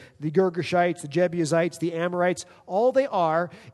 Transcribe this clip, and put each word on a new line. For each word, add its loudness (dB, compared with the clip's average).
the -4
Girgashites, 0
the -10
Jebusites, 0
the -4
Amorites, -2
all 2
they 2
are 0